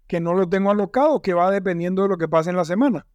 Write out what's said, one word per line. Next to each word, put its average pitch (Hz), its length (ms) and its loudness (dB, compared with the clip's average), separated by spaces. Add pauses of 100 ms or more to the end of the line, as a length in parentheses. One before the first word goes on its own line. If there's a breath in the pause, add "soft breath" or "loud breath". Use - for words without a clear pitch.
que 175 140 -4
no 170 120 -2
lo 185 160 2
tengo 196 220 0
alocado, 220 500 0
que 185 140 -2
va 175 160 2
dependiendo 190 520 -2
de 196 60 2
lo 190 80 -2
que 165 120 -2
pase 160 220 0
en 180 60 -2
la 180 80 0
semana. 202 500 0